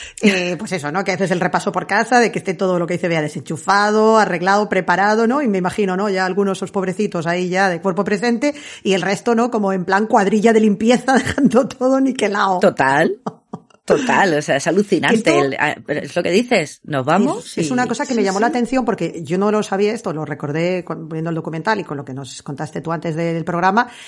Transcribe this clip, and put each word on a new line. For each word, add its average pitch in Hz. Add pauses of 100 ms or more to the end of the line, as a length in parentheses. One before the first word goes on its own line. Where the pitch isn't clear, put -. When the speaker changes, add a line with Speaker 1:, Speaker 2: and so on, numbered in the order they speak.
(220)
Speaker 1:
Eh, 180
pues -
eso, 147
¿no? 196
Que 190
haces 185
el 185
repaso 175
por 175
casa 226
de 220
que 175
esté 196
todo 185
lo 170
que 175
dice 175
Bea 165
desenchufado, 202
arreglado, 202
preparado, 202
¿no? 262
Y 269
me 196
imagino, 185
¿no? 202
Ya 190
algunos 190
esos 180
pobrecitos 185
ahí 180
ya 190
de 170
cuerpo 190
presente 233 (280)
y 196
el 185
resto, 202
¿no? 240
Como 202
en 185
plan 196
cuadrilla 214
de 220
limpieza, 220
<laughs> -
dejando 262
todo 262
niquelado. 208
Speaker 2:
Total. 160 (680)
Total, 151
o 147
sea, 147
es 139
alucinante. 170
Speaker 1:
Esto 151
Speaker 2:
El, 135
ah, 151 (100)
pero 147
es -
lo 175
que 170
dices, 208
nos 139
vamos 247
Speaker 1:
es, -
es 175
Speaker 2:
y 269
Speaker 1:
una 247
cosa 240
que -
me 226
Speaker 3:
Sí, 196
Speaker 1:
llamó 190
Speaker 3:
sí. 202
Speaker 1:
la 233
atención 247
porque 170
yo 160
no 202
lo 214
sabía 202
esto, 202
lo 156
recordé 160
con, 160
viendo 160
el 165
documental 160
y -
con 151
lo 127
que 131
nos 135
contaste 156
tú 160
antes 170
del 165
programa, 185 (180)